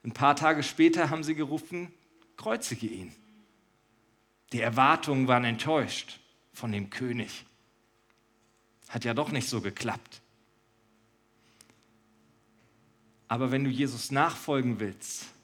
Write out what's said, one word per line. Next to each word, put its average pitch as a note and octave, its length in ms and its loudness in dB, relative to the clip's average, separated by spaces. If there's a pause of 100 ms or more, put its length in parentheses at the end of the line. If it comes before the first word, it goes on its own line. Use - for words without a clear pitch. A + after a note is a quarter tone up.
ein A#2 80 -8
paar C#3+ 240 6
Tage D#3 260 2
später E3 480 4
haben D#3+ 140 -4
sie D#3 100 -2
gerufen, D#3 580 -6 (440)
„Kreuzige A3 500 -6
ihn.“ F#2 260 -10 (1400)
Die A#2+ 80 -2
Erwartungen C3+ 640 4
waren B2 160 6
enttäuscht A#2 800 -2 (320)
von A#2 180 -8
dem G2+ 200 -4
König. B2 540 -6 (1400)
Hat A#2 160 -6
ja A#2 100 0
doch - 180 0
nicht B2+ 160 -2
so A2+ 120 -2
geklappt. A2+ 600 -6 (3000)
Aber A#2+ 240 0
wenn C#3 140 2
du C3+ 60 2
Jesus B2 420 -2
nachfolgen C3+ 680 0
willst - 460 -8 (200)